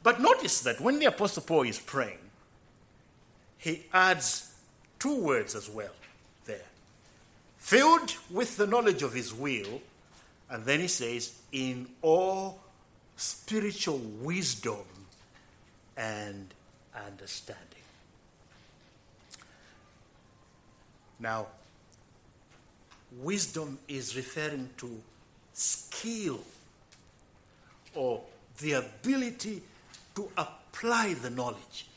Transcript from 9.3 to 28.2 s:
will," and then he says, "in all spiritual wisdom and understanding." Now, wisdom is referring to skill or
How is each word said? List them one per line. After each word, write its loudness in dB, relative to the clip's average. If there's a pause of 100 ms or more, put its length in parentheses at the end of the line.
will," -4 (680)
and -8
then 4
he 0
says, -4 (180)
"in -4 (120)
all 2 (560)
spiritual -2
wisdom -4 (1120)
and -6 (420)
understanding." -14 (3500)
Now, -4 (1700)
wisdom -2 (100)
is -8
referring -6
to -12 (520)
skill -4 (1500)
or -2 (360)